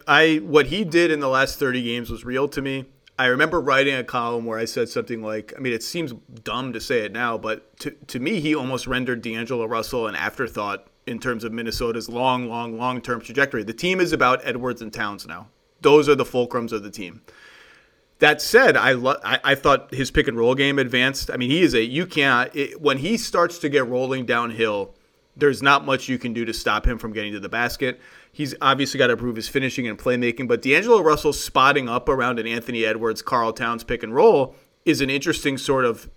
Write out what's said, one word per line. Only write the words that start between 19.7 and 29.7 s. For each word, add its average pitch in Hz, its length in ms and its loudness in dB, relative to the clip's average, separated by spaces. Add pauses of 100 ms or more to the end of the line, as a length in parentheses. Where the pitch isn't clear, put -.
his 131 160 -4
pick 143 200 0
and 120 80 -4
roll 117 180 4
game 139 240 0
advanced. 127 500 0
I - 60 -6
mean, 123 160 -2
he 170 100 2
is 135 140 4
a, 113 80 4
you 139 240 -4
can't, 131 480 2
it, 143 260 -6
when 139 180 2
he 196 180 -2
starts 175 420 -2
to 151 100 -2
get 139 160 2
rolling 127 400 -2
downhill, 113 680 -2 (400)
there's 135 260 2
not 139 220 6
much 135 240 -2
you 127 100 -2
can 120 140 -6
do 117 140 -4
to 113 80 -6
stop 107 340 0
him 120 100 0
from 110 140 -10
getting 104 220 -6
to 104 60 -8
the 98 100 -10
basket. 120 500 -4 (320)
He's 143 300 -8
obviously 135 360 0
gotta 123 160 4
improve 117 220 -4
his 110 140 -10
finishing 131 380 -4